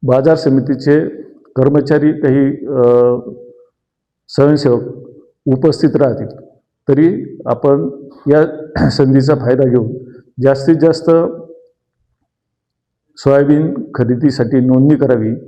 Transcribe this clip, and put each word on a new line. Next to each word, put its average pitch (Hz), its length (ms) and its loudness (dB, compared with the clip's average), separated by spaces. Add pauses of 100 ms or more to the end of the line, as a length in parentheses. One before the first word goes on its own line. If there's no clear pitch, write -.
बाजार 135 320 2
समितीचे 143 720 0 (460)
कर्मचारी, 147 560 0
काही, 139 540 -2
अ, 123 500 2 (1120)
स्वयंसेवक 143 540 0 (640)
उपस्थित 139 500 0
राहतील. 123 320 -2 (640)
तरी 165 560 0
आपण 143 440 -2 (380)
या 151 480 0
<clears throat> - 140 0
संधीचा 135 460 2
फायदा 127 340 0
घेऊन 120 240 0 (480)
जास्तीत 135 400 2
जास्त 165 300 2 (2000)
सोयाबीन 143 800 0
खरेदीसाठी 127 640 0
नोंदणी 127 360 2
करावी 123 400 0 (120)